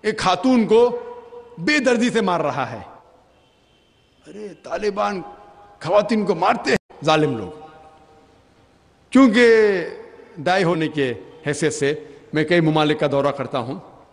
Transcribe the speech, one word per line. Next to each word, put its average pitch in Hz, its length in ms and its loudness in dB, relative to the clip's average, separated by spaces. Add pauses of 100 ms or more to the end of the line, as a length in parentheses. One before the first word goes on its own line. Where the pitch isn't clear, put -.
एक 214 160 -4
खातून 220 440 2
को 233 260 4 (680)
बेदर्दी 247 500 0
से 226 100 0
मार 180 220 -2
रहा 139 220 -4
है। 113 160 -10 (1500)
अरे, 202 200 -16
तालिबान 196 760 -6 (580)
खवातीन 208 420 2
को 185 100 0
मारते 196 360 0
हैं 233 80 2 (260)
जालिम 151 320 2
लोग। 95 340 -12 (1400)
क्योंकि 247 300 6 (1000)
दाई 185 200 0
होने 165 260 0
के 151 140 -4 (440)
हैसियत 147 260 -2
से - 480 -6 (140)
मैं 151 120 0
कई 175 140 2
ममालिक 156 380 2
का 151 100 0
दौरा 139 220 0
करता 135 280 -8
हूँ। 131 540 -12